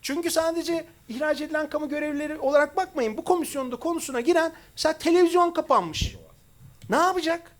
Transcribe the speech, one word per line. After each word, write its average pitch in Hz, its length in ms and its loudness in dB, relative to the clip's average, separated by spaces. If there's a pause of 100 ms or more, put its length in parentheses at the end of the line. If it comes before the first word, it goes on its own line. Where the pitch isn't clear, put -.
Çünkü 330 280 -4
sadece 330 540 -2 (240)
ihraç 285 320 -2
edilen 302 300 -4
kamu 302 180 -4
görevlileri 302 500 -4
olarak 285 380 2
bakmayın. 285 400 -2
Bu 339 80 -8
komisyonda 269 520 -2
konusuna 294 440 -4
giren 320 320 2 (240)
mesela 320 220 0
televizyon 349 520 4
kapanmış. 247 640 0 (760)
Ne 220 60 4
yapacak? 339 640 0